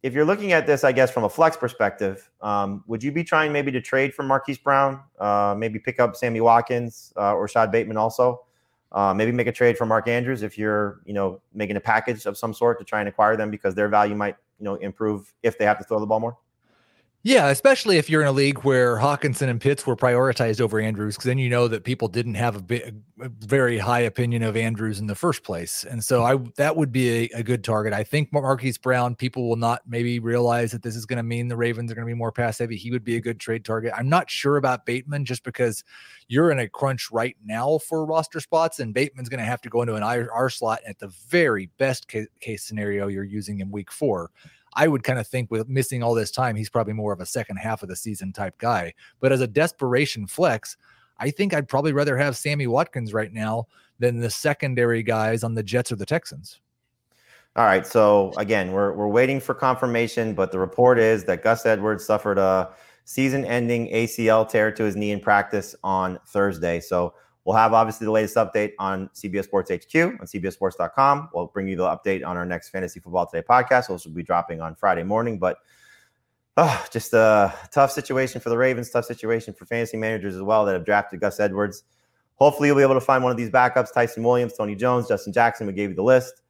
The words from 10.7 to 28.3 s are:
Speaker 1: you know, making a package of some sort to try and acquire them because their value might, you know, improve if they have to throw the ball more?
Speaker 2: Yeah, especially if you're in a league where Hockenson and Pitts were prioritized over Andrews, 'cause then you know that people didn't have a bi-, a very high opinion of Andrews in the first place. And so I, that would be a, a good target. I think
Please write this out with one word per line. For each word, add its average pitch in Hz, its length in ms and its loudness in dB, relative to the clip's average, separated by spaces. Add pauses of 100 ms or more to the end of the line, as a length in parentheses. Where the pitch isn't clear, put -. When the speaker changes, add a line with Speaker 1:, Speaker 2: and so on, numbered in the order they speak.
Speaker 1:
you 101 80 -12
know, 95 260 -2 (140)
making 101 240 -4
a 98 40 -4
package 113 440 -2
of 101 120 -6
some 113 160 -6
sort 120 260 0
to 101 60 -16
try 107 140 -4
and 104 80 -2
acquire 107 300 2
them 107 140 -2
because 98 240 -4
their 104 140 2
value 104 260 4
might, 104 200 -4 (240)
you 107 60 -12
know, 101 100 -4
improve 101 640 -6
if 113 160 0
they 107 80 0
have 104 120 4
to 101 60 -12
throw 110 160 -2
the 107 60 -2
ball 110 140 0
more? 117 180 -6 (880)
Speaker 2:
Yeah, 220 220 6
especially 214 480 4
if 156 140 2
you're 156 120 4
in 147 60 2
a 139 60 2
league 135 320 2
where 123 320 4
Hockenson 143 500 0
and 120 140 -2
Pitts 139 260 0
were 123 80 2
prioritized 123 640 2
over 110 180 0
Andrews, 107 380 -2
'cause - 80 -16
then 123 140 0
you 131 120 0
know 120 200 2
that 110 160 -4
people 120 240 -2
didn't 113 240 -4
have 110 240 -2
a 98 40 -12
bi-, 113 300 -6 (300)
a 127 80 -10
very 117 480 0
high 120 240 0
opinion 117 420 -2
of 110 140 -2
Andrews 110 420 -4
in 107 80 -6
the 101 80 -6
first - 260 -2
place. 85 440 -8
And 113 180 -8
so 120 220 2
I, 131 100 4 (220)
that 151 180 0
would 151 160 0
be 117 420 0
a, 117 60 -8
a - 20 -6
good 113 220 -2
target. 107 300 -2
I 107 100 -2
think 147 300 -2